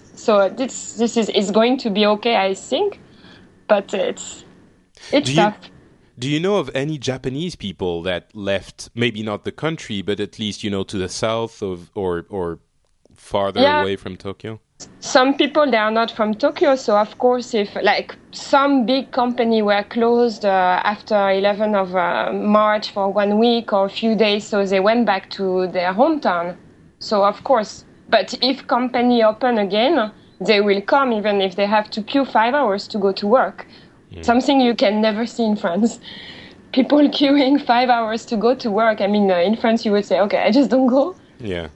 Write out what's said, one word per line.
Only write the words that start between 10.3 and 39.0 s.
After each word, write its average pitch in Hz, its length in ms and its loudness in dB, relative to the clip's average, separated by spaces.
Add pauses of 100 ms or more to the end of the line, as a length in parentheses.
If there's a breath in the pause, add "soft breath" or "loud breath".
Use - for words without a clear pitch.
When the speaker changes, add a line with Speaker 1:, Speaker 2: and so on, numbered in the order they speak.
Speaker 2:
least, 107 260 -6
you 104 60 -4
know, 98 140 -2
to 104 140 -8
the 92 100 -4
south 113 540 -4
of, 90 320 -8
or, 87 340 -4
or 87 300 -6 (560)
farther 196 480 -2
Speaker 1:
Yeah. 294 200 2
Speaker 2:
away 196 140 -4
from 95 220 -12
Tokyo? 107 420 -12 (380)
Speaker 1:
Some 269 360 2
people, 294 360 0
they 233 60 2
are 214 140 0
not 226 200 0
from 214 240 -2
Tokyo, 285 400 0
so 247 220 0
of 208 220 0
course, 247 360 0
if, 208 280 -2
like, 190 340 0 (160)
some 277 540 2
big 262 260 -2
company 240 500 0
were 202 220 2
closed, 233 600 0
uh, 185 400 2
after 202 460 0
eleven 202 440 0
of, 190 200 -2
uh, 170 380 -2
March 214 580 2
for 196 180 -2
one 202 300 0
week 233 360 0
or 196 120 2
a 196 40 -6
few 226 260 -2
days, 208 300 2
so 202 200 0
they 190 140 0
went 226 260 2
back 196 240 -2
to 185 380 -2
their 180 240 -2
hometown. 190 640 0 (420)
So 202 260 0
of 202 200 -2
course, 226 400 -2 (240)
but 196 340 2
if - 240 -2
company 247 560 0
open 220 360 2
again, 214 520 0 (300 soft breath)
they 202 220 2
will 202 180 0
come 269 320 0
even 208 300 0
if 190 140 -4
they 202 100 0
have 214 240 0
to 220 120 -6
queue 277 220 0
five 240 300 0
hours 214 340 -2
to 214 100 -6
go 196 140 2
to 196 140 -6
work. 202 400 0 (440 loud breath)
Speaker 2:
Mm. - 140 -14
Speaker 1:
Something 262 380 4
you 240 120 2
can 214 280 2
never 220 240 0
see 233 180 -4
in 214 120 0
France. 208 440 -2 (720 loud breath)
People 277 360 2
<laughs> - 100 -4
queuing 277 460 2
five 247 260 2
hours 226 360 -2
to 240 120 -4
go 233 160 2
to 247 160 -6
work. 220 320 0